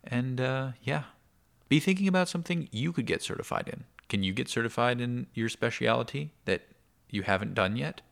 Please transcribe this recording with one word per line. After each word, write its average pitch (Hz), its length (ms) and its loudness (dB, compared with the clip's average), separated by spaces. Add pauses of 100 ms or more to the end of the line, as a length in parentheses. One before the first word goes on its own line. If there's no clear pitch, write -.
And, 127 380 -2
uh, 131 300 0 (100)
yeah. 143 220 -2 (680)
Be 143 100 8
thinking 190 280 2
about 185 200 4
something 170 440 -2
you 135 200 0
could 135 140 0
get - 160 0
certified - 460 -4
in. - 180 -10 (240)
Can 101 140 0
you 95 100 2
get 120 160 -2
certified 120 500 0
in 123 340 -2
your 113 140 0
specialty 120 880 0 (120)
that 90 180 0 (460)
you 101 140 -2
haven't 98 300 0
done 104 240 2
yet? 143 240 -6 (100)